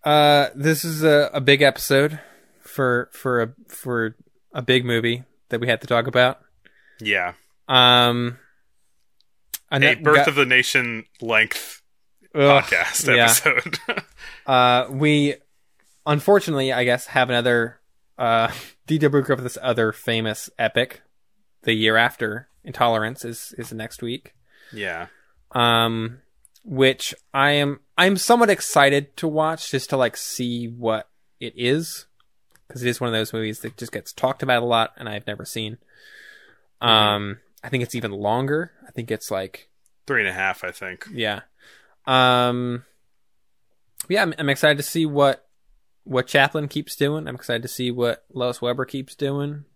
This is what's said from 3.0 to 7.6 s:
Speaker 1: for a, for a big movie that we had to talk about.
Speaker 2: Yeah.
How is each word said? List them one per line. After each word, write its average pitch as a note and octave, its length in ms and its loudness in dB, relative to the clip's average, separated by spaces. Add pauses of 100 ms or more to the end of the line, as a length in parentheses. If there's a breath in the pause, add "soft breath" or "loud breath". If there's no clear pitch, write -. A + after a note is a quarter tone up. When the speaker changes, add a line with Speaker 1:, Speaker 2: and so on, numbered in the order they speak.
Speaker 1:
for B2 300 -2
a, A2+ 100 -4 (160)
for A#2 480 -6 (360)
a C#3+ 100 -8
big B2+ 220 2
movie A#2 400 -2 (260)
that A#2 100 -2
we B2 80 -2
had A2+ 140 0
to - 40 -16
talk A#2 200 2
about. B2 340 2 (600 soft breath)
Speaker 2:
Yeah. G2 340 -2 (340)